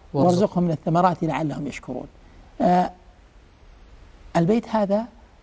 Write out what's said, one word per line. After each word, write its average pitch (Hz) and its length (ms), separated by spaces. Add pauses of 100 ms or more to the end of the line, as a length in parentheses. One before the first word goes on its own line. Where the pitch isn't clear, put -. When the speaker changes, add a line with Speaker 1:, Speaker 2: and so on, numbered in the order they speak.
(140)
Speaker 1:
وارزق. 175 140
Speaker 2:
وارزقهم 180 360
من 175 80
الثمرات 170 520
لعلهم 147 440
يشكرون". - 400 (540)
آه، 180 300 (1500)
البيت 208 320
هذا 214 360 (380)